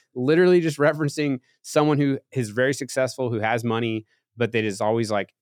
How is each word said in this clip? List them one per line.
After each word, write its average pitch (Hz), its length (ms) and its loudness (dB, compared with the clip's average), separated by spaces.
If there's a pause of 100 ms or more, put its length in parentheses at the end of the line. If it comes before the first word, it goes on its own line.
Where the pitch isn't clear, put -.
(160)
literally 170 460 4
just 160 160 -2
referencing 147 600 0 (220)
someone 151 360 2
who 139 220 2 (120)
is 117 200 -2
very 127 220 0
successful, 131 560 -4
who 117 100 -2
has 110 260 -2
money, 113 400 -2 (320)
but 113 160 -2
that 113 100 2
is 101 160 -4
always, 110 320 0
like, 98 300 -2